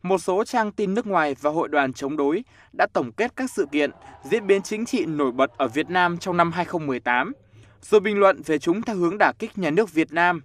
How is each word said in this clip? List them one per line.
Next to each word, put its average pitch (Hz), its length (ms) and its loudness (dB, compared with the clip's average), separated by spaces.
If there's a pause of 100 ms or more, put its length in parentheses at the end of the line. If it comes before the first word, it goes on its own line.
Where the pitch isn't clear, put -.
một 185 160 2
số 185 280 0
trang 220 260 -2
tin 196 220 -2
nước 226 140 -2
ngoài 160 340 0
và 143 80 2
hội 156 180 -2
đoàn 139 260 0
chống 143 240 -6
đối 151 260 0 (300)
đã 202 200 0
tổng 131 180 -2
kết 233 240 -4
các 262 160 -6
sự 180 200 -2
kiện, 147 200 0 (320)
diễn 202 240 -2
biến 196 140 4
chính 214 240 -6
trị 233 200 -2
nổi 147 260 0
bật 135 260 0
ở 135 100 0
Việt 139 220 -4
Nam 175 280 2
trong 175 200 -4
năm 170 140 4
hai 170 140 -4
không 160 220 -6
mười 127 120 -2
tám, 123 340 0 (480)
rồi 208 200 4
bình 202 180 0
luận 190 260 6
về 156 140 0
chúng 175 220 0
theo 226 140 -6
hướng 175 220 0
đả 175 220 4
kích - 180 -10
nhà 180 120 -2
nước 175 240 0
Việt 156 180 0
Nam. 170 340 2